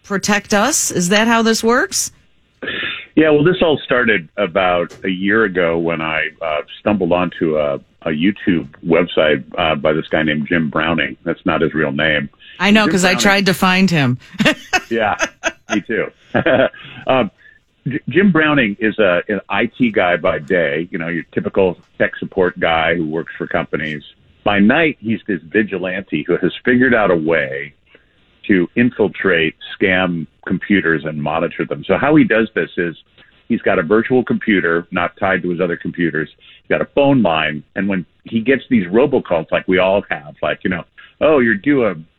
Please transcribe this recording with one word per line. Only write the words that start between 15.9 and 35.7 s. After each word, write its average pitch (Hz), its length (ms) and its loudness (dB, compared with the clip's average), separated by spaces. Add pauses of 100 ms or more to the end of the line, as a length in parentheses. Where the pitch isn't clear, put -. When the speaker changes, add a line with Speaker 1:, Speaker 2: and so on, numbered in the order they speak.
Speaker 2:
<laughs> 131 340 2 (380)
Um, 127 240 0 (580)
J-, 127 120 -4 (100)
Jim 185 220 4
Browning 147 480 2
is 110 200 -2
a, 87 300 2
an 98 100 -2 (100)
I 101 180 0
T 120 240 -2
guy 90 260 2
by 92 220 -2
day, 80 520 -2
you - 60 -8
know, 82 100 -6
your 85 240 -6
typical 95 460 -2 (200)
tech - 200 -2
support 90 420 -2
guy 82 360 0
who 82 120 -2
works 78 300 -6
for 80 100 -8
companies. 76 560 -4 (400)
By 101 160 2
night, 135 400 4
he's 104 280 -4
this 95 160 -4
vigilante 92 840 -4
who 87 100 2
has 85 140 0 (140)
figured 123 300 4
out 101 160 2
a 87 40 4
way 73 580 -2 (720)
to 87 280 2
infiltrate 95 800 0 (240)
scam 90 460 0 (220)
computers 82 580 0
and 78 160 -6
monitor 78 440 -4
them. 73 200 -8
So 95 120 2
how 147 180 2
he 147 80 8
does 110 320 2
this 82 220 -2
is 85 180 -4 (520)
he's 117 140 -2
got 95 180 2
a 87 40 -2
virtual 110 400 2
computer 87 680 0
not 87 260 -4
tied 95 260 -2
to 90 60 -4
his 85 120 -4
other 85 160 -2